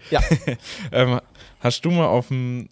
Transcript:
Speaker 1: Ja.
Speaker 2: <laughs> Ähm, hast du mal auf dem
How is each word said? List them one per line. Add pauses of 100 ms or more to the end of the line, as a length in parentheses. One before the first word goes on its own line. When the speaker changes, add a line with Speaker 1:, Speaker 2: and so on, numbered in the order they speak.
Speaker 1:
Ja. (340)
Speaker 2:
<laughs>
Ähm, (400)
hast
du
mal
auf
dem